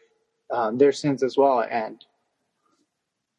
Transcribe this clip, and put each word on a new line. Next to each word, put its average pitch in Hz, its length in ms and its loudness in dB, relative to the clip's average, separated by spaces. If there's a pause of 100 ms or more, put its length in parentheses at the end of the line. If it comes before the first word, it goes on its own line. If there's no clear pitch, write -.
(520)
um, 117 260 -4
their 139 140 6
sins 135 320 -2
as 127 140 -4
well. 139 240 2
And 110 420 -6 (1400)